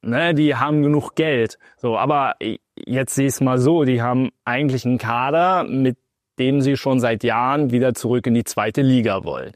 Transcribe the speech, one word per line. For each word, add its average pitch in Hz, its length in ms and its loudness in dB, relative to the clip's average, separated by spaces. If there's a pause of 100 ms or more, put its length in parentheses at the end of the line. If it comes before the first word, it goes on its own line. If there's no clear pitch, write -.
ne, 151 320 0
die 143 200 2
haben 147 280 2
genug 147 320 0
Geld. 135 420 0 (200)
So, 117 200 -2
aber 135 420 0
i-, 110 200 -6 (160)
jetzt - 400 -4
seh 139 100 2
ich's 135 160 -2
mal 127 160 2
so, 147 280 4
die 123 180 0
haben 123 260 0 (140)
eigentlich 131 420 -2
einen 123 140 0
Kader, 151 640 0
mit 131 340 -2 (400)
dem 135 240 2
sie 135 160 2
schon 131 220 0
seit 117 240 0
Jahren 127 480 0
wieder 123 240 0
zurück 120 320 -2
in 117 80 2
die 120 80 2
zweite 110 400 -2
Liga 113 400 2
wollen. 65 320 -8